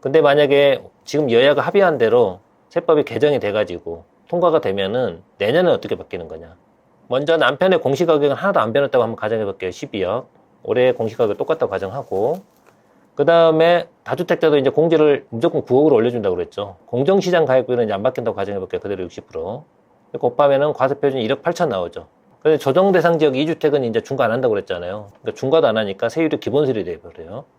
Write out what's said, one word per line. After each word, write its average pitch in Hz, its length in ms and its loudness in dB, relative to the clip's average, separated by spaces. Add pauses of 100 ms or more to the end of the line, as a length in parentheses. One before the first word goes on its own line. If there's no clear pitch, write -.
근데 143 180 2
만약에 143 640 4 (220)
지금 143 260 -2
여야가 131 300 4
합의한 175 360 2
대로 110 420 2 (280)
세법이 160 380 0
개정이 127 340 0
돼가지고 90 640 -6 (240)
통과가 170 320 0
되면은 98 640 -4 (140)
내년에 151 340 2
어떻게 107 240 -4
바뀌는 90 320 -12
거냐? 82 300 -18 (520)
먼저 147 280 0
남편의 156 420 2
공시가격은 143 540 2
하나도 185 260 -2
안 113 140 -2
변했다고 135 280 0
한번 110 140 -2
가정해 107 300 -4
볼게요. 95 260 -8
십이억. 98 560 -6 (360)
올해 127 280 2
공시가격 110 460 -2
똑같다고 151 320 -2
가정하고, 98 680 -4 (760)
그 143 80 -2
다음에 165 640 4 (160)
다주택자도 160 540 0
이제 131 120 2
공제를 151 600 2
무조건 120 340 -2
구억으로 139 320 4
올려준다고 110 400 0
그랬죠. 95 400 -8 (120)
공정시장 175 580 0
가액비는 123 400 0
이제 104 80 -2
안 98 100 -4
바뀐다고 113 320 -4
가정해 98 240 -6
볼게요. 92 220 -8
그대로 98 220 -8
육십 - 260 -14
프로. 101 340 -10 (560)
곱하면은 143 540 2
과세 135 220 0
표준 135 260 -2
일억 113 220 -4
팔천 170 260 -2
나오죠. 87 380 -6 (360)
근데 151 140 4
조정 185 340 2
대상 170 280 2
지역 143 180 2
이 147 80 0
주택은 151 400 0
이제 113 160 -2
중과 131 240 -2
안 110 80 0
한다고 123 220 0
그랬잖아요. 95 520 -8 (140)
그러니까 - 180 -8
중과도 147 280 2
안 110 100 2
하니까 107 320 -4
세율이 156 320 -2
기본 143 240 -2
세율이 113 180 -4
돼버려요. 85 600 -14 (140)